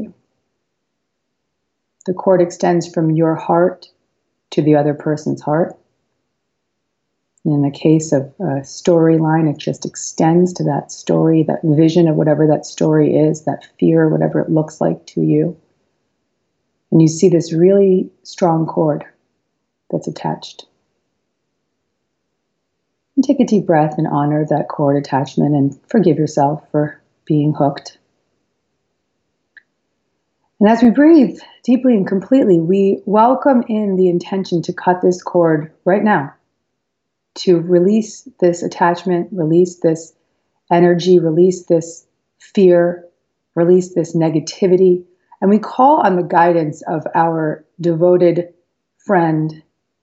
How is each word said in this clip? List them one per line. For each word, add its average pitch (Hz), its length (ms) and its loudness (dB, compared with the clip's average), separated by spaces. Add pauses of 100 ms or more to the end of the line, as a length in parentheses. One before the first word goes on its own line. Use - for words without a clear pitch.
you. - 100 -18 (1900)
The 180 80 -6
cord 185 280 0
extends 175 500 -2
from 160 180 -2
your 160 240 0
heart 170 520 -2 (640)
to - 120 -2
the 151 140 2
other 147 180 0
person's 143 480 -6
heart. 151 360 -4 (1700)
And 151 100 -2
in 143 80 0
the 143 160 -2
case 156 340 0
of 135 100 0 (180)
a 143 220 -6
storyline, 160 880 0
it 147 80 -6
just - 280 -8
extends 175 680 0
to 165 100 -6
that 147 260 -4
story, 160 540 0
that 151 180 -4
vision 160 460 2
of 156 80 0
whatever 156 300 0
that 151 200 0
story 156 500 0
is, 156 280 0
that - 220 -8 (120)
fear, 165 300 2
whatever 156 320 -2
it - 100 -6
looks 156 300 -2
like 165 280 -4
to - 140 -8
you. 160 340 -2 (1300)
And 165 120 4
you 160 60 4
see 160 200 0
this 165 240 0
really 190 580 2 (120)
strong 165 440 -2
cord 156 380 -2 (840)
that's - 180 -8
attached. - 580 -10 (2500)
And 269 80 2
take 277 160 0
a 233 60 2
deep 196 200 0
breath 156 320 0
and 156 80 -4
honor 147 420 -2
that 147 200 -4
cord 143 280 -2
attachment 143 580 -2
and 139 240 -2 (100)
forgive 175 300 2
yourself 151 520 -2
for 151 300 -4 (260)
being 151 260 0
hooked. - 460 -6 (2500)
And 202 80 4
as 233 140 2
we 247 80 6
breathe 277 480 4 (240)
deeply 254 320 0
and 190 120 0
completely, 202 520 2
we 196 480 0
welcome 233 640 2
in 214 280 -2
the 185 120 2
intention 175 540 -4
to 175 100 -10
cut 180 300 -2
this 180 200 0
cord 160 500 0 (120)
right 190 180 0
now, 180 320 0 (1040)
to 175 240 0
release 180 680 0 (120)
this 175 220 0
attachment, 175 680 -2
release 175 500 0
this 160 320 -4 (600)
energy, 175 480 4
release 175 460 0
this - 400 -4 (340)
fear, 175 640 2 (500)
release 180 400 0
this 165 220 -4
negativity. 180 880 0 (360)
And 196 100 0
we 214 100 4
call 277 400 2
on 190 160 0
the 175 60 -2
guidance 170 640 0
of 160 260 -6
our 165 500 -2 (160)
devoted 175 720 0 (460)
friend 160 640 -2 (400)